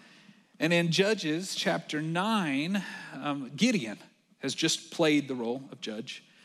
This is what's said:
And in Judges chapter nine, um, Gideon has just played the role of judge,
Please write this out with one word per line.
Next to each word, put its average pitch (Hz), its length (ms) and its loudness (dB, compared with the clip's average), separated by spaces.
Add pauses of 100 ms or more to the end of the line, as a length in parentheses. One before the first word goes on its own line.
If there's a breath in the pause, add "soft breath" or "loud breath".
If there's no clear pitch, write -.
(600 loud breath)
And 160 100 2
in 170 180 4
Judges 185 680 2
chapter 165 460 -2
nine, 175 800 0 (400 loud breath)
um, 143 340 -4
Gideon 143 420 2 (420)
has 135 160 -4
just - 340 -2
played 151 380 4
the 131 80 -4
role 123 280 -4 (100)
of - 80 -18
judge, 110 420 -8 (220 soft breath)